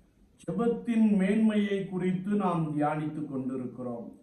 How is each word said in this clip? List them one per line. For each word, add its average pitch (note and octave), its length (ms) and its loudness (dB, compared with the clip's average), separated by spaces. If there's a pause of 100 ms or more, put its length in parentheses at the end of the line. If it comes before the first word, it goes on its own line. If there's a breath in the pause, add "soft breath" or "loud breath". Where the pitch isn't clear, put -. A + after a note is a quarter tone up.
(360)
ஜெபத்தின் A3 800 2
மேன்மையை G3+ 720 2
குறித்து F#3 460 -2
நாம் E3 460 0
தியானித்துக் D3+ 500 -2
கொண்டிருக்கிறோம். B2+ 840 -8 (100)